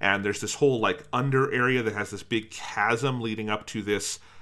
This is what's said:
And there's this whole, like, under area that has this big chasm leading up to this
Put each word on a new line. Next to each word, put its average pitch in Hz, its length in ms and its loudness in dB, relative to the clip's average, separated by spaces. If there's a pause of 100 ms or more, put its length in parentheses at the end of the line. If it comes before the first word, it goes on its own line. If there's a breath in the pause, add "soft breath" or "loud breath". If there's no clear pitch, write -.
And 101 240 2
there's 101 160 0
this 104 140 -4
whole, 131 260 4
like, 226 320 2
under 135 400 2
area 123 320 2
that 107 100 0
has 101 160 -4
this 98 140 -10
big 110 260 -2
chasm 117 720 0
leading 110 280 -4
up 107 180 -2
to 110 160 -6
this 101 360 -2 (240 soft breath)